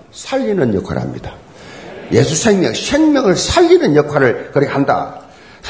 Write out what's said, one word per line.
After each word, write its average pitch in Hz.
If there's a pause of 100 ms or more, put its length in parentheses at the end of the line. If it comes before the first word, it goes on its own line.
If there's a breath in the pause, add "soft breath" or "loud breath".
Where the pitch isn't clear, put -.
(120)
살리는 202
역할을 -
합니다. 62 (800 loud breath)
예수 135
생명, 185
생명을 285
살리는 330
역할을 139
그렇게 139
한다. 135 (500 loud breath)